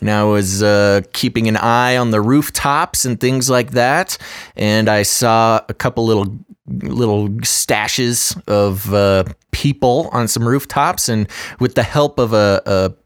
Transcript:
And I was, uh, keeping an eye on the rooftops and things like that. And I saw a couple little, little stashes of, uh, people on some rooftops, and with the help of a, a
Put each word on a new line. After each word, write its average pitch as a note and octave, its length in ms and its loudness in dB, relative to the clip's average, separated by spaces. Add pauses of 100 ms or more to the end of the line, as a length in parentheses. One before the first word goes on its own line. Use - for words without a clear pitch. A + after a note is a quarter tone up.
And G#2 100 -2
I G#2 140 2
was, G2+ 380 0
uh, G2+ 400 4 (100)
keeping A#2 360 -2
an A2 100 0
eye B2 400 2
on A#2 140 0
the G#2+ 100 2
rooftops C#3+ 840 0
and B2 160 -4
things C3 300 0
like B2+ 220 0
that. C3 440 0 (400)
And G#2+ 320 2
I G#2 140 2
saw A2+ 640 2
a A2 60 -6
couple A#2+ 320 -2
little, G#2 320 0 (280)
little G#2+ 600 -2 (140)
stashes - 1080 -2
of, G2+ 460 0
uh, G2 300 4 (260)
people C#3 640 0
on A#2 160 -2
some A#2 180 -2
rooftops, C#3 600 -2
and G#2+ 180 0 (320)
with B2 160 0
the B2 80 2
help D3 360 0
of A2+ 160 0
a, G2+ 320 4
a F#2+ 240 2 (160)